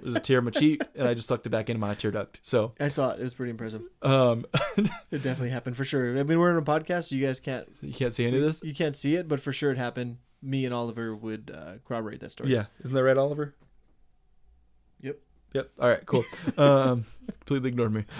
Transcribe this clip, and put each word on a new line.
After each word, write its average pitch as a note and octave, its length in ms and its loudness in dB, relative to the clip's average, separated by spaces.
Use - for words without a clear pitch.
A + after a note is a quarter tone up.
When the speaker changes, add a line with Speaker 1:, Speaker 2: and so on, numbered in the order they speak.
Speaker 1:
There's A#2+ 140 -4
a - 40 0
tear C3 200 4
in A#2+ 60 2
my A#2+ 60 -2
cheek, D3+ 380 4
Speaker 2:
<laughs> - 60 -20
Speaker 1:
and C3+ 120 2
I A#2+ 80 2
just A#2 120 -6
sucked A#2+ 180 -2
it A#2 40 -6
back A2 200 0
into A#2 100 -2
my G#2 160 -2
tear G#2 160 -2
duct. G2+ 320 -8
So A#2 360 0
Speaker 2:
I C#3+ 100 -2
saw C#3 220 0
it. - 80 -8
It A2+ 40 -6
was B2+ 100 -6
pretty B2 180 -6
impressive. A2 300 -8
Speaker 1:
Um, B2+ 480 4
<laughs> - 280 -2
Speaker 2:
It D3 120 -4
definitely B2+ 260 -2
happened B2 280 -6
for C3+ 80 -4
sure. B2+ 320 0
I C#3 60 2
mean, D#3+ 160 4
we're F3 120 6
on E3+ 60 2
a D#3+ 40 2
podcast, D#3+ 480 -2
so C#3+ 60 -4
you C3+ 100 2
guys C3 140 -2
can't B2+ 280 -8
Speaker 1:
You C#3+ 120 -10
can't B2 200 -2
see B2 120 0
any B2 120 2
of C#3+ 60 4
this? D#3 200 0
Speaker 2:
you D#3 100 -8
can't D3+ 220 -2
see C#3+ 200 0
it, F3 120 -2
but D3 120 -2
for C#3 120 -4
sure C#3 200 0
it B2+ 60 -2
happened. A#2+ 400 -4
Me C3+ 220 -2
and B2 80 -2
Oliver A#2 420 -4
would, A2 380 -8
uh, D#2 200 -14
corroborate A2+ 360 -6
that - 100 -14
story. - 200 -4
Speaker 1:
Yeah. A2+ 140 2
Isn't B2+ 120 -6
that C3 80 4
right, C3 140 6
Oliver? C#3+ 380 -2
Speaker 2:
Yep. B2+ 160 -8
Speaker 1:
Yep. C3 160 -2
All B2 100 4
right, - 160 2
cool. B2 180 2
Speaker 2:
<laughs> - 160 -4
Speaker 1:
Um, C3+ 480 6
completely C3 420 -2
ignored A#2+ 240 0
me. G#2+ 120 -2